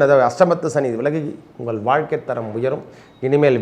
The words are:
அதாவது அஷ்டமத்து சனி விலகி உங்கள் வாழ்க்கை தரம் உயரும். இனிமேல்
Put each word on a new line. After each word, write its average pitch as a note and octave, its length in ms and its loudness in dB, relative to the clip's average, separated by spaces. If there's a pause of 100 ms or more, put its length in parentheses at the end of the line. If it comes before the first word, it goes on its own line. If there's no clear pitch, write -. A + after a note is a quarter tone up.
அதாவது C#3 220 6
அஷ்டமத்து E3+ 480 0
சனி C3 240 0
விலகி D3 240 -2 (380)
உங்கள் A2+ 260 -6
வாழ்க்கை D3+ 320 0 (100)
தரம் A2+ 300 -8
உயரும். C3 260 -6 (420)
இனிமேல் C#3 340 4